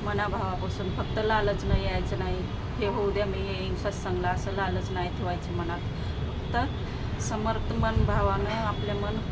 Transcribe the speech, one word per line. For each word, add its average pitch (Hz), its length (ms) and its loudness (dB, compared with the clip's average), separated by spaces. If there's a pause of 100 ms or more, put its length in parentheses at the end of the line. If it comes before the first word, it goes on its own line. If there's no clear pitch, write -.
मनाभावापासून, 196 920 0
फक्त 214 240 -2
लालच 208 440 2
नाही 196 220 4
यायचं 185 340 0
नाही, 185 180 0 (400)
"हे 208 100 0
होऊ 202 240 2
द्या 202 140 2
मी 196 120 -2
येईन 190 380 -2
सत्संगला," 180 540 0
असं 180 220 0
लालच 185 400 0
नाही 180 180 -2
ठेवायची 175 420 -2
मनात. 170 280 -2 (480)
फक्त - 300 -2 (640)
समर्थ 220 520 0
मन 220 320 4
भावानं 202 440 4
आपलं 208 440 0
मन 208 220 0 (160)